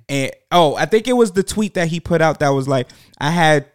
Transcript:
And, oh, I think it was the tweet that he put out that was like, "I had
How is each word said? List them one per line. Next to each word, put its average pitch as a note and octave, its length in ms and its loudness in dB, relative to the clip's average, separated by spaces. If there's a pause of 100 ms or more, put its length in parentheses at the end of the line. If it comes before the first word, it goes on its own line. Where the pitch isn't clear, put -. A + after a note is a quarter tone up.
And, C3+ 220 -4 (200)
oh, D#3+ 240 2
I D#3 120 -2
think A3+ 200 0
it B3+ 60 0
was A#3 180 2
the F#3 120 0
tweet G#3 320 -4
that E3+ 140 0
he E3 100 -4
put E3 240 -2
out D#3 160 0
that D3 100 2
was C#3 180 0
like, C3+ 200 -2 (320)
"I D3 100 -2
had D#3 460 2